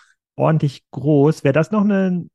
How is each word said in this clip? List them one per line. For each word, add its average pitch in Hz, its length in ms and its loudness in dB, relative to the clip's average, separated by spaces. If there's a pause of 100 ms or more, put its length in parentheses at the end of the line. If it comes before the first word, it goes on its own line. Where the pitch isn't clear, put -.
(360)
ordentlich 147 540 -2
groß. 143 540 0
Wäre 139 100 2
das 156 160 0
noch 214 160 0
ein 190 500 -2